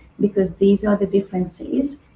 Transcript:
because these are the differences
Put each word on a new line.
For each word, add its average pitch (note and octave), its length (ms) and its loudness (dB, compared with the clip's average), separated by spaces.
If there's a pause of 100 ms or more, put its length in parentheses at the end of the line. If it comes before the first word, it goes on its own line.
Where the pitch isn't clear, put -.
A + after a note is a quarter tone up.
(200)
because F#3+ 360 0
these G3 300 2
are G#3 120 2
the G3 100 -2
differences G3 880 -4 (180)